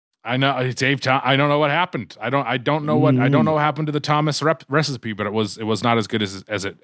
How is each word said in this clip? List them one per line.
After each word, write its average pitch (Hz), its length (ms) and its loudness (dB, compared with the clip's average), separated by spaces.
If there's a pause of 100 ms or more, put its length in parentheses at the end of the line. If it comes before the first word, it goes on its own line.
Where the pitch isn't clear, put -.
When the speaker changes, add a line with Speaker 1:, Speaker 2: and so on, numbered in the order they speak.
(220)
Speaker 1:
I 120 140 -4
know, 139 140 2
uh, 127 220 -2
Dave 131 280 0
Tho-, 131 240 0
I 135 120 2
don't 147 120 4
know 147 100 2
what 151 120 2
happened. 156 500 -4
I 110 80 -4
don't, 135 180 0
I 127 120 -2
don't 147 260 -2
know 151 140 2
what, 151 180 4
I 127 140 2
don't 139 120 4
Speaker 2:
Mm. - 40 4
Speaker 1:
know 156 80 2
what 151 80 0
happened 151 240 -2
to 147 60 -4
the 147 80 -2
Thomas 151 420 0
rep-, 160 260 0
recipe, 135 460 -2
but 104 120 -4
it 101 60 -4
was, 107 240 -2
it 110 80 -10
was 107 180 -2
not 117 140 4
as 107 100 0
good 110 160 -2
as, 95 240 -6
as 98 200 -4
it 87 160 -8